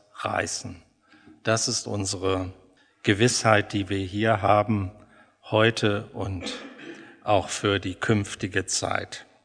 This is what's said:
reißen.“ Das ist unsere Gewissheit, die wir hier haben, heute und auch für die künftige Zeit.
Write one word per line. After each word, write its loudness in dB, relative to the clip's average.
reißen.“ -6
Das 0
ist -4
unsere -2
Gewissheit, 4
die -2
wir -4
hier 0
haben, 4
heute 2
und -6
auch 2
für 0
die -8
künftige -2
Zeit. -4